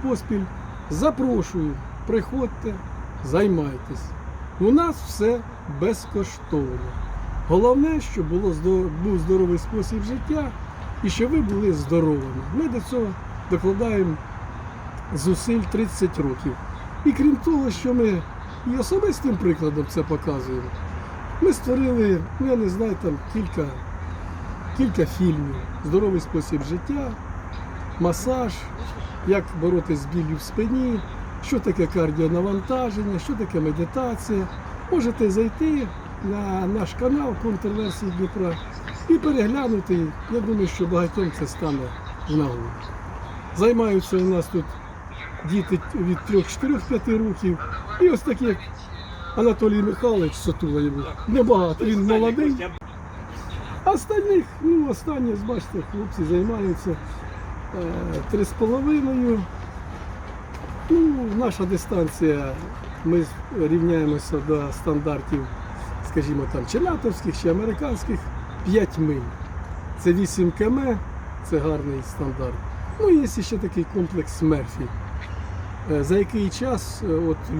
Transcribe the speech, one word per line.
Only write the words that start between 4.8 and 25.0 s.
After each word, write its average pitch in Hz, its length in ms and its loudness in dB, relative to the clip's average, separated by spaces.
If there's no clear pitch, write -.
все 226 320 2
безкоштовно. 165 1000 -2
Головне, 254 520 6
щоб 165 280 -2
було 180 240 2
здо-, 180 380 2
був 196 140 2
здоровий 175 400 4
спосіб 214 440 -2
життя 262 460 -2
і 202 80 2
щоб 240 200 2
ви 311 100 4
були 202 320 4
здоровими. 147 720 2
Ми 311 140 2
до 233 120 -2
цього 240 260 0
докладаємо 190 640 2
зусиль 185 460 2
тридцять 196 580 0
років. 139 340 0
І 294 80 8
крім 277 240 6
того, 277 340 2
що 247 240 0
ми 208 280 4
і 247 100 0
особистим 302 600 2
прикладом 156 520 2
це 160 140 0
показуємо, 131 680 -2
ми 339 120 6
створили, 240 680 4
ну, 262 60 0
я 254 100 4
не 214 120 2
знаю, 202 340 0
там 151 160 0
кілька, 175 360 -2
кілька 196 300 4